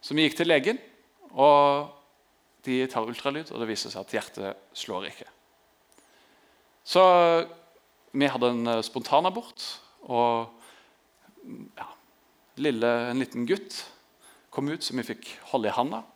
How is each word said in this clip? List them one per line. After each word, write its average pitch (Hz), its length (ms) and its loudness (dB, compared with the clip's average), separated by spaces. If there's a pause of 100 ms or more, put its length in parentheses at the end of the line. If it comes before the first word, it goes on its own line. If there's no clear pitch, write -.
Så - 160 -6
vi 156 80 4
gikk - 140 0
til 170 100 2
legen, 165 320 4 (500)
og 143 600 4 (720)
de 127 240 0
tar 113 180 -4
ultralyd, 139 440 -6
og - 100 -8
det 113 80 -6
viser - 240 -6
seg 98 80 -10
at - 140 -10
hjertet 101 500 -8 (120)
slår 95 320 -8
ikke. - 200 -20 (1600)
Så 185 180 6 (1120)
vi 139 120 2
hadde 123 200 0
en, 120 180 -2
eh, 117 140 0
spontanabort, 165 840 -2 (440)
og, 117 400 0 (1300)
ja, - 100 -14 (760)
lille, 120 300 0 (180)
en 123 100 -2
liten 120 280 -4
gutt - 380 -4 (680)
kom 139 180 -4
ut 156 140 -8
som - 140 -6
vi 117 100 -6
fikk - 220 -12 (220)
holde 110 180 0
i 98 60 -4
handa. 170 280 -4 (120)